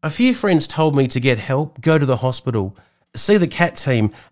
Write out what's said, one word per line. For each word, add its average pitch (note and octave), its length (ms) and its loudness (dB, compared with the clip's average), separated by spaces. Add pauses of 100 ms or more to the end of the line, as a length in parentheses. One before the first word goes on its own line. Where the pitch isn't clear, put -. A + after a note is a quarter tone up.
A D#3 80 -4
few B3 240 2
friends F#3+ 340 0
told D#3 260 0
me C3+ 140 2
to B2 120 -2
get B2 180 2
help, C3+ 420 -6
go D#3+ 160 2
to C#3+ 80 2
the B2+ 140 0
hospital, A#2 580 -4 (380)
see G#3 240 2
the F3 80 2
cat E3+ 300 -2
team, A2+ 360 0 (200)